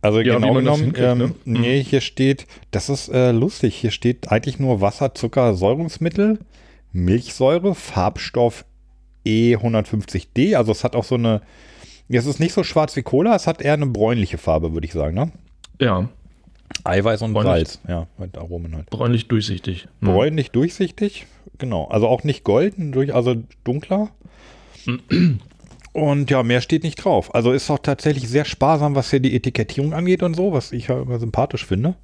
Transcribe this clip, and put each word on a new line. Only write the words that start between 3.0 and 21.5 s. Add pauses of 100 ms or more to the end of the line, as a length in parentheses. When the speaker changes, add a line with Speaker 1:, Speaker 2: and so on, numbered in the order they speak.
Speaker 1:
äh,
lustig,
hier
steht
eigentlich
nur
Wasser,
Zucker,
Säurungsmittel, (520)
Milchsäure,
Farbstoff (600)
E
hundertfünfzig
D,
also
es
hat
auch
so
eine, (720)
es
ist
nicht
so
schwarz
wie
Cola,
es
hat
eher
eine
bräunliche
Farbe,
würde
ich
sagen,
ne? (480)
Speaker 2:
Ja. (720)
Speaker 1:
Eiweiß
und
Speaker 2:
Bräunlich.
Speaker 1:
Salz,
ja, (120)
mit
Aromen
halt.
Speaker 2:
Bräunlich
durchsichtig. (140)
Mhm.
Speaker 1:
Bräunlich
durchsichtig, (300)